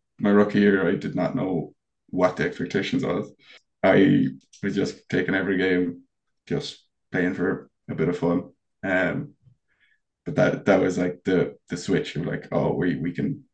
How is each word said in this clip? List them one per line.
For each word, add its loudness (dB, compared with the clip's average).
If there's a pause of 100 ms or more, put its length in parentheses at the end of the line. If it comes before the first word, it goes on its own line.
(200)
my 2
rookie 4
year, 4
I 2
did -4
not -2
know -4 (360)
what 0
the -2
expectations -4
was. -4 (520)
I 6 (340)
was -4
just -4
taking 0
every -2
game, 0 (440)
just -8 (280)
playing -2
for -4 (200)
a -8
bit 0
of -2
fun. -2 (340)
Um, -2 (920)
but -8
that, 0
that 4
was, 0
like, -4
the, 0 (140)
the -6
switch -2
of, -6
like, -8
"Oh, 0
we, -2
we -4
can, -6 (100)